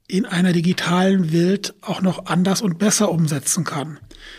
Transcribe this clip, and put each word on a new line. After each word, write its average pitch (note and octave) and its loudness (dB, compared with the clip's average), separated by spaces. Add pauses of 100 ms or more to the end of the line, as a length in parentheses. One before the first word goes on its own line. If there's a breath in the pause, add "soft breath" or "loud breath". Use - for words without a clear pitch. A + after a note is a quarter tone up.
in F#3+ -2
einer F3+ 2
digitalen F3+ 2
Welt F3+ 0
auch - -6
noch F#3 -2
anders F3+ 2
und F3 -2
besser G#3 0
umsetzen D#3 -2
kann. D#3 -8 (380 loud breath)